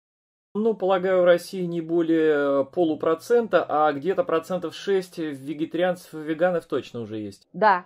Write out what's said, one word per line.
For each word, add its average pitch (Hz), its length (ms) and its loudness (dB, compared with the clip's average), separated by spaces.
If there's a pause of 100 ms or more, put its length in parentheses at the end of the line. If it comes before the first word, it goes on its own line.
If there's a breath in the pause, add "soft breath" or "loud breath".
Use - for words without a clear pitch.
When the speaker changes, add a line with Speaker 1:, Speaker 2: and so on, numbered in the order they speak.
(580)
Speaker 1:
Ну, 220 160 2
полагаю, 185 500 2
в - 20 6
России 175 400 2
не 170 160 -4
более 156 840 2
полупроцента, 165 1040 0
а 151 240 2
где-то 165 320 -2
процентов 165 500 -4
шесть 190 440 -4
вегетарианцев 160 960 -4
и 156 60 -12
веганов 160 460 -2
точно 123 360 -6
уже 110 160 -10
есть. 104 340 -12
Speaker 2:
Да, 185 340 2